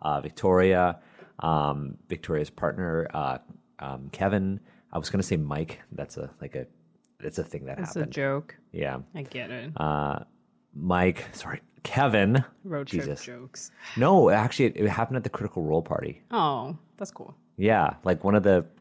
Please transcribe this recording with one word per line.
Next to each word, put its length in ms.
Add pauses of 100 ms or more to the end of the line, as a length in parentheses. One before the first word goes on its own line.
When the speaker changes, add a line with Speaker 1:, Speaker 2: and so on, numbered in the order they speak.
Speaker 1:
uh, 180
Victoria, 800 (420)
um, 560 (120)
Victoria's 420
partner, 640
uh, 240 (400)
um, 320
Kevin, 480 (320)
I 80
was 120
gonna 120
say 140
Mike. 440 (120)
That's 240
a, 140 (100)
like, 160
a, 100 (540)
it's 180
a 60
thing 220
that 100
Speaker 2:
That's 180
a 60
Speaker 1:
happened. 140
Speaker 2:
joke. 420 (160)
Speaker 1:
Yeah. 280 (140)
Speaker 2:
I 80
get 280
it. 260
Speaker 1:
Uh, 440 (540)
Mike, 580
sorry, 280 (220)
Kevin. 600 (220)
Speaker 2:
Road 220
trip 160
Speaker 1:
Jesus. 200
Speaker 2:
jokes. 480 (280)
Speaker 1:
No, 320
actually, 360
it, 120
it 100
happened 300
at 60
the 60
Critical 320
Role 200
party. 480
Speaker 2:
Oh, 440 (220)
that's 140
cool. 240 (240)
Speaker 1:
Yeah, 460
like, 200
one 100
of 100
the 200 (160)